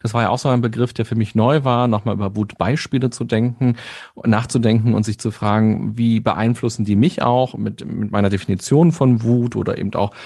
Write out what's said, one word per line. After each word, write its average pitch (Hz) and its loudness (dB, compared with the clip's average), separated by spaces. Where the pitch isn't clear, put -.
Das 113 -4
war 117 2
ja 101 2
auch 127 0
so 143 -2
ein 123 2
Begriff, 120 -2
der 113 -4
für 117 -4
mich 110 -2
neu 131 4
war, 123 2
nochmal 104 -2
über 101 -4
Wutbeispiele 123 -2
zu - -8
denken, 120 0
nachzudenken 113 2
und 107 0
sich 107 -4
zu 113 -4
fragen, 107 0
wie 117 2
beeinflussen 113 -2
die 101 0
mich 139 2
auch 123 0
mit, 107 -8
mit 104 -6
meiner 101 2
Definition 135 2
von 123 2
Wut 120 0
oder 104 -2
eben 98 -6
auch 101 -2